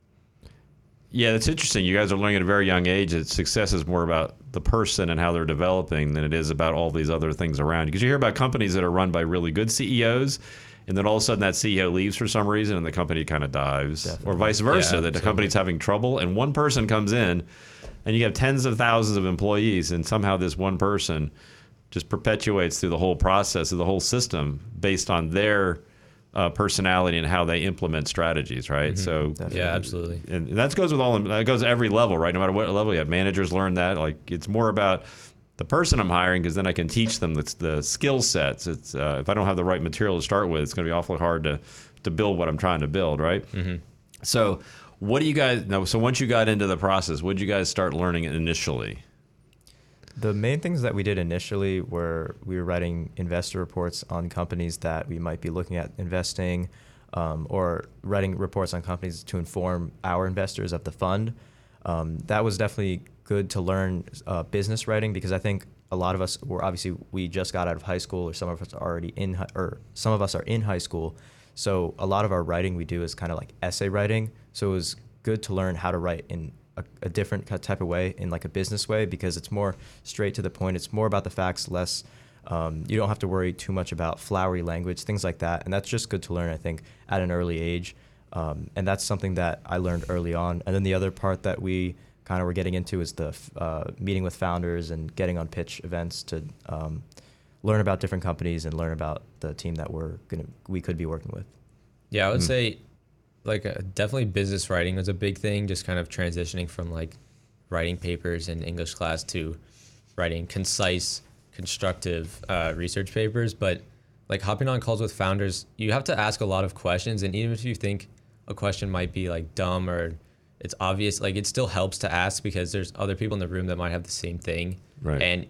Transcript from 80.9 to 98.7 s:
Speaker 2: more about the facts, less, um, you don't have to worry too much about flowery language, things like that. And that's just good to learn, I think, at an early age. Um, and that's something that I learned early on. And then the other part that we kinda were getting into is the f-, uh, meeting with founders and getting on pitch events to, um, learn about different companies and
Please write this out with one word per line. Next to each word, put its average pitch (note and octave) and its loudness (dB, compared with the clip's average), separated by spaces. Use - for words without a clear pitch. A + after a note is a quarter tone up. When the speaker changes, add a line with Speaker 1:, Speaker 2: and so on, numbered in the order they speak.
Speaker 2:
more A2 2
about G2 0
the F#2 -6
facts, F#2 -4
less, F2+ -4
um, D#2+ -4
you G#2+ 0
don't G#2 2
have G#2+ 0
to G2 -2
worry F#2 0
too - -8
much F#2 -2
about E2 -2
flowery F#2 0
language, E2+ -4
things G#2 -2
like F2 -2
that. E2+ -2
And F#2 -4
that's G2 -2
just A#2 -4
good F#2+ -2
to - -6
learn, F2 -2
I D#2 -4
think, D#2+ -6
at F#2+ 0
an F2+ 0
early F2 0
age. F2 -4
Um, D#2+ -4
and F#2+ 0
that's G2 0
something F#2+ -2
that E2+ 0
I F2+ -2
learned F2 0
early F2 0
on. F2 -2
And F#2+ 0
then G2 2
the F#2+ 2
other F#2 0
part F#2 -2
that F#2 -2
we F#2 -2
kinda F2+ 0
were F2+ 0
getting F#2 0
into F2+ -2
is E2 -6
the D#2 -4
f-, - -14
uh, D#2+ -4
meeting F#2+ 0
with F2+ -4
founders F2 -2
and D#2+ -8
getting F2+ 0
on D#2+ -4
pitch - -8
events E2+ -6
to, D#2+ -8
um, D#2 -6
learn G#2+ 4
about F#2+ 2
different F2+ -2
companies E2+ -2
and D#2 -4